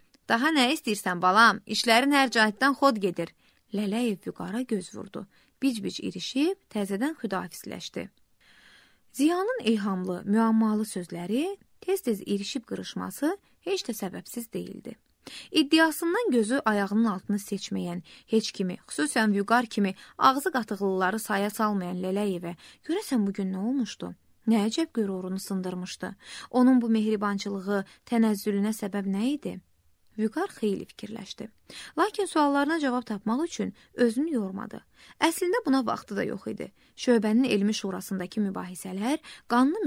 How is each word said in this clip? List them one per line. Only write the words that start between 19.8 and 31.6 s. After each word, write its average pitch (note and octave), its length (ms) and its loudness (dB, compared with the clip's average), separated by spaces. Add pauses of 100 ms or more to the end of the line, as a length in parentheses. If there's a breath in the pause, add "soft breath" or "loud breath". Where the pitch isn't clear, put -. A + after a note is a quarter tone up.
ağzı C#4 340 2
qatıqlıları G3 680 0
saya G#3 300 0
salmayan G3 540 -2
Lələyevə F#3 520 -2 (300 loud breath)
görəsən C#4 420 0
bugün F#3+ 260 -4
nə F#3 40 -4
olmuşdu? G3+ 580 -4 (320)
Nə A3 200 4
əcəb D#4+ 260 -2
qürurunu F#3+ 460 -2
sındırmışdı? F#3 760 -6 (360 loud breath)
Onun B3+ 300 8
bu A#3 80 0
mehribançılığı, G3+ 960 0 (200 soft breath)
tənəzzülünə G#3+ 760 2
səbəb G3 260 -4
nə G3 160 0 (140)
idi? F#3 240 -8 (560)
Vüqar A3 300 -2
xeyli G3+ 380 -4
fikirləşdi. G#3+ 640 -14 (480 loud breath)